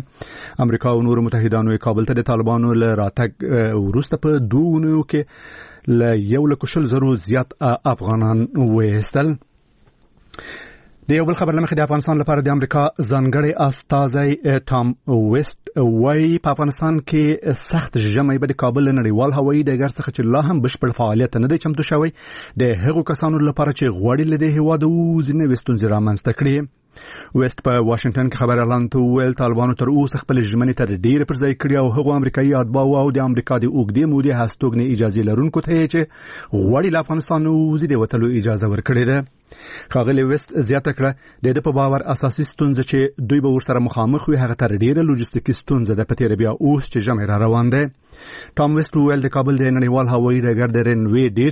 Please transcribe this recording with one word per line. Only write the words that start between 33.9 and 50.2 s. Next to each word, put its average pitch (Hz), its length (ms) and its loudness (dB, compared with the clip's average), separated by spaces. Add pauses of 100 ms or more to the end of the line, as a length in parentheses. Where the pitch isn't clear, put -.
مودې 139 300 2
هستوګنې 117 520 -2
اجازې 110 360 0
لرونکو 147 320 0
ته 156 100 -4
یې 165 220 2
چې 165 80 2 (520)
غواړي 117 400 2
له 165 60 0
افغانستان 156 480 -2
ووځي، 156 400 2
د 135 140 2
وتلو 117 380 0
اجازه 110 280 0
ورکړې 120 440 0
ده. 135 60 2 (760)
ښاغلي 131 300 2
ویسټ 135 260 -2 (200)
زیاته 139 220 0
کړه، 135 200 0 (320)
د 127 120 2
ده 147 60 -2
په 156 100 0
باور 139 300 0 (120)
اساسي 135 300 -2
ستونزه 139 400 0
چې 135 160 0 (300)
دوی 143 100 2
به 139 100 2
ورسره 127 300 0
مخامخ 123 500 0
وي، 151 80 2
هغه 123 160 0
تر 110 240 0
ډېره 131 300 2
لوجستیکي 123 460 0
ستونزه 117 420 -2
ده، 107 80 0
په 113 120 -4
تیره 110 200 0
بیا 107 160 2
اوس 139 380 0
چې 123 100 -4
ژمی 107 260 -2
را 101 200 0
روان 117 280 2
دی. 139 100 2 (720)
ټام 147 200 2
ویسټ 156 220 0
وویل، 143 240 2
د 135 60 0
کابل 135 300 0
د 131 160 2
نړیوال 127 400 2
هوایي 123 320 2